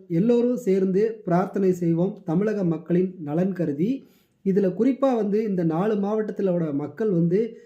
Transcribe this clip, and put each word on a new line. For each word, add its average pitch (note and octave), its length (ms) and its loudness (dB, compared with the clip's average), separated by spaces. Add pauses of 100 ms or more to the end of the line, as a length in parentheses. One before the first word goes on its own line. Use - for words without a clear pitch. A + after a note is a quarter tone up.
எல்லோரும் A#3+ 480 2
சேர்ந்து F#3+ 680 0
பிரார்த்தனை F#3 480 0
செய்வோம். F3 520 -2
தமிழக G3+ 380 0
மக்களின் F3 560 0
நலன் E3+ 340 -2
கருதி, E3+ 540 -2 (380)
இதுல F#3+ 280 2
குறிப்பா B3+ 420 2
வந்து G#3+ 280 0
இந்த F#3 200 0
நாலு F3+ 320 2
மாவட்டத்திலோட G3 800 -2
மக்கள் D3 360 -4
வந்து F3+ 560 2